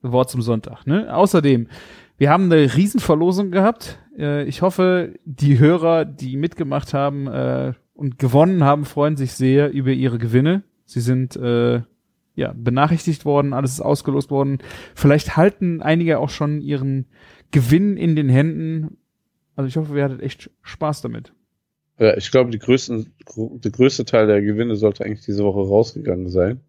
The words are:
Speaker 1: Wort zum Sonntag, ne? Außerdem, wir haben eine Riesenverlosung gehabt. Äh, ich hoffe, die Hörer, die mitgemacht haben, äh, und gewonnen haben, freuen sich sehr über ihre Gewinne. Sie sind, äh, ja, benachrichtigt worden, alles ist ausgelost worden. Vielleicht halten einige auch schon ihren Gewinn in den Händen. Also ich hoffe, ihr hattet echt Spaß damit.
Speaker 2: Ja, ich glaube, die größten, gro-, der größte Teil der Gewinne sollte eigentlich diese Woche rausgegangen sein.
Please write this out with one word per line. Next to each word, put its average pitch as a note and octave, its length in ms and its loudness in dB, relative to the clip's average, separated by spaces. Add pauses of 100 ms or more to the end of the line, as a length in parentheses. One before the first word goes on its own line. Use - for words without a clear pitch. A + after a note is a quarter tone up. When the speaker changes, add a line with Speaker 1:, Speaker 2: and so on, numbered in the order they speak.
Speaker 1:
Wort B2+ 280 0
zum B2 120 -4
Sonntag, A2+ 440 -6
ne? F3 280 -2
Außerdem, D3 540 2 (500)
wir C#3+ 120 4
haben F#3 220 4
eine C#3+ 220 6
Riesenverlosung F#3 760 0
gehabt. G3 480 -2 (200)
Äh, D3 260 -4
ich - 180 -6
hoffe, F#3 520 0 (100)
die C#3+ 340 2
Hörer, E3 460 4
die C3+ 320 -10
mitgemacht C#3+ 560 -6
haben, C#3 360 -2
äh, C3 440 -4 (220)
und C3+ 240 -8
gewonnen D3+ 460 4
haben, C#3+ 220 2
freuen D3 320 -2
sich C3 160 -4
sehr C3+ 380 2
über C3+ 200 -2
ihre B2+ 260 -2
Gewinne. C3 440 2 (240)
Sie - 140 -8
sind, B2+ 360 -2
äh, A#2+ 460 0 (520)
ja, - 220 -4
benachrichtigt C#3+ 680 0
worden, C#3+ 260 0
alles C3 200 -2
ist C#3+ 100 -10
ausgelost C#3+ 480 -2
worden. C#3 280 -2 (360)
Vielleicht - 420 2
halten E3+ 460 0
einige D#3+ 360 0
auch C#3 120 -4
schon D3 320 -4
ihren C3+ 440 -4 (440)
Gewinn E3 480 2
in E3 180 0
den D3 140 0
Händen. D#3 680 0 (600)
Also C3+ 120 -4
ich C3 80 -6
hoffe, D3+ 220 -4
ihr C#3+ 60 0
hattet C3 180 -6
echt - 260 -10 (140)
Spaß - 400 -6
damit. A#2 300 -12 (680)
Speaker 2:
Ja, G#2+ 180 4
ich - 140 -8
glaube, B2+ 200 2
die A2+ 80 -6
größten, B2 540 -2 (140)
gro-, A2+ 360 -10
der G#2+ 100 -4
größte B2+ 340 0
Teil A2 200 2
der G#2 140 4
Gewinne G#2+ 360 -2
sollte G#2 280 -2
eigentlich G#2 220 -10
diese G2+ 180 -2
Woche G2+ 240 -2
rausgegangen G2+ 600 -2
sein. F#2 380 0